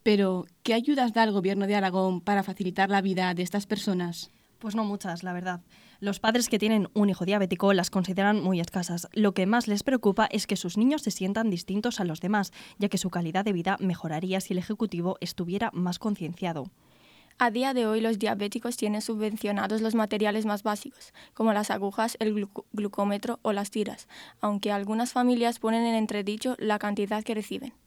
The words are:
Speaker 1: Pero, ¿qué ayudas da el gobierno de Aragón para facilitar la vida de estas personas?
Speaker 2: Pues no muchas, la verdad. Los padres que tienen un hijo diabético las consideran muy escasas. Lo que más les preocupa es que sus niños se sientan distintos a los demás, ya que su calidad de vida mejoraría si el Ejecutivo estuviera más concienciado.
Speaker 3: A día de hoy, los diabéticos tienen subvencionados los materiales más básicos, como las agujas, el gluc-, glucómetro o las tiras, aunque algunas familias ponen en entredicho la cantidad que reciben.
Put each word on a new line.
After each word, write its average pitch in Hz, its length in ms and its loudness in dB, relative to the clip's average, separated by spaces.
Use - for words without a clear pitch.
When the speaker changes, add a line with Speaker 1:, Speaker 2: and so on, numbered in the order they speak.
Speaker 1:
Pero, 196 460 4
¿qué 226 100 2
ayudas 247 400 2
da 226 100 6
el 220 80 4
gobierno 196 360 0
de 208 80 2
Aragón 185 460 2
para 202 200 2
facilitar 190 480 -2
la 196 120 4
vida 185 340 0
de 180 80 -2
estas 202 240 -4
personas? 180 640 -4
Speaker 2:
Pues 208 160 -8
no 220 100 0
muchas, 196 380 -6
la 185 120 -6
verdad. 180 280 -6
Los 202 200 -4
padres 233 300 2
que 208 100 2
tienen 214 340 4
un 208 160 6
hijo 180 160 0
diabético 196 480 4
las 175 180 4
consideran 196 500 2
muy 185 180 2
escasas. 175 540 -4
Lo 208 200 4
que 185 120 2
más 233 220 2
les 208 160 0
preocupa 220 480 2
es 202 160 -2
que 202 80 0
sus 180 220 -4
niños 277 260 4
se 208 80 0
sientan 202 400 0
distintos 202 480 -2
a 190 60 0
los 156 160 -4
demás, 202 320 0
ya 202 100 0
que 190 80 0
su 180 120 -2
calidad 175 360 -2
de 208 80 2
vida 185 260 0
mejoraría 185 640 -2
si - 120 -6
el 180 60 0
Ejecutivo 185 600 -4
estuviera 180 520 -4
más 175 260 -2
concienciado. 170 680 -6
Speaker 3:
A 240 120 4
día 254 240 0
de 240 100 2
hoy, 220 160 2
los 226 160 2
diabéticos 214 600 -2
tienen 208 240 0
subvencionados 214 800 -2
los 220 140 0
materiales 214 500 2
más 208 180 -2
básicos, - 500 -6
como 220 180 2
las 208 160 0
agujas, 208 500 -2
el 214 160 0
gluc-, 196 380 -6
glucómetro 202 680 -2
o 220 100 0
las 202 160 -2
tiras, 214 380 -6
aunque 208 300 -2
algunas 214 420 -2
familias 240 460 2
ponen 226 240 2
en 233 120 2
entredicho 214 600 -2
la 208 220 0
cantidad 208 440 -2
que 226 120 -4
reciben. 226 380 -8